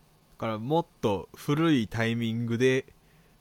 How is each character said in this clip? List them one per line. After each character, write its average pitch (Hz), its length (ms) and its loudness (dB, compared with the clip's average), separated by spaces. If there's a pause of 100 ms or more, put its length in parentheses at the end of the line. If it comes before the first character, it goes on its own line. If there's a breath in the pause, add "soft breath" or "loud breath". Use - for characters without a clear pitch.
(380)
だ - 20 -20
か 113 80 -4
ら、 110 100 -4
も 143 240 0
っ - 40 -10 (160)
と 101 340 0
古 156 380 0
い 113 140 2
タ 113 200 -2
イ 117 80 0
ミ 117 180 -2
ン 117 120 -2
グ 113 120 -2
で、 131 360 2 (480 soft breath)